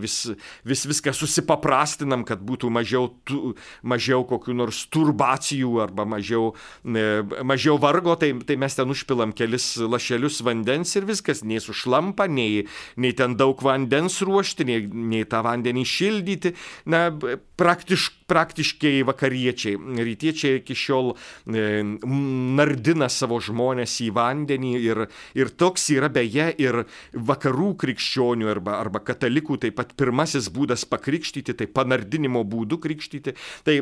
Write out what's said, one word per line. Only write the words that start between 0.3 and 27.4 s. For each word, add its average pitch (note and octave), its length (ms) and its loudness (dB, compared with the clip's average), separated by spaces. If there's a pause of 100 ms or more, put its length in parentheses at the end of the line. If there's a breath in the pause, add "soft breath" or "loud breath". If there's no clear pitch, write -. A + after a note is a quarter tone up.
vis B2+ 240 0
viską C#3 240 0
susipaprastinam, D3 1120 0
kad G2 160 -6
būtų B2 240 -4
mažiau A#2+ 460 2 (100)
tu-, C3+ 300 -4 (340 loud breath)
mažiau B2 400 2
kokių B2 320 -2
nors A#2 220 -2 (100)
turbacijų C3+ 920 2
arba G2 180 -4
mažiau, A2 480 0 (320 loud breath)
e, A2 400 0 (160)
mažiau C#3 400 2
vargo, E3+ 400 4
tai, D3 140 2 (100)
tai C3+ 160 0
mes C3+ 160 -2
ten C3 160 0
užpilam A#2+ 400 0
kelis A#2 480 -2
lašelius A#2+ 640 0
vandens B2 560 0
ir G3 80 -4
viskas, G3 400 -2
nei A2 160 -2
sušlampa, D#3 640 0
nei, G#2+ 380 2 (340 loud breath)
nei B2 160 2
ten B2 240 2
daug C3+ 240 4
vandens C3+ 560 2
ruošti, F#3+ 480 0
nei, A#2 160 0
nei A2+ 400 -2
tą A2+ 240 0
vandenį A#2+ 400 0
šildyti. F#3+ 720 0 (340 loud breath)
Na, E3 160 4
b-, D3 320 -4 (160)
praktiš-, F3 560 2 (160)
praktiškai D#3 720 2 (100)
vakariečiai, B2+ 720 0 (460)
rytiečiai D3 340 0
iki B2+ 160 -8
šiol, B2+ 360 2 (340 loud breath)
e, A2+ 180 0 (160)
m-, B2+ 800 -2
nardina C#3+ 520 2
savo A#2+ 300 0
žmones A#2+ 600 -2
į A#2 140 0
vandenį C3 640 0
ir, A2+ 220 0 (340 loud breath)
ir B2+ 160 2
toks F3+ 400 2
yra C#3 160 2
beje B2+ 480 2
ir B2 240 2 (320 loud breath)
vakarų C3+ 640 0